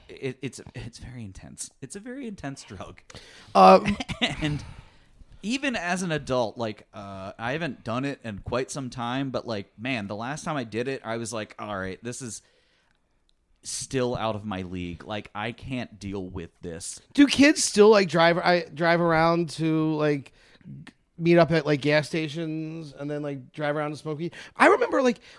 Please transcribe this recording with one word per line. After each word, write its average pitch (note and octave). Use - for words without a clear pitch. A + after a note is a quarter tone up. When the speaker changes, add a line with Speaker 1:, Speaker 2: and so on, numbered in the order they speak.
Speaker 1:
it, C3
it's, B2
it's A#2
very B2
intense. -
It's C3+
a G3+
very B3
intense D3
drug. F#2
Speaker 2:
Uh, F#3+
Speaker 1:
<laughs> -
And D3+
even C4
as F3+
an F3
adult, B2+
like, A2+
uh, G2
I A#2+
haven't D#3+
done A#2+
it C#3
in G#2
quite B2+
some C3
time, B2+
but, A2+
like, G#2
man, A2+
the G2+
last B2+
time D#3+
I C3
did A2+
it, C3+
I A2+
was A#2
like, G#2+
"All G#2
right, F#2+
this A#2+
is A#2
still B2
out G#2+
of G#2
my F#2+
league. F2+
Like, G#2
I A2
can't A#2+
deal G2
with F2+
this." E2+
Speaker 2:
Do C#4
kids C#4+
still, G#3
like, G3+
drive, E3+
I, F3
drive E3+
around E3
to, D#3+
like, D3
g-, -
meet E3+
up D#3+
at, D#3+
like, D3
gas D3
stations D#3
and C#3+
then, D3
like, C#3+
drive D3
around D3+
and D3+
smoke D#3
weed? E3+
I C4+
remember, F4+
like, B3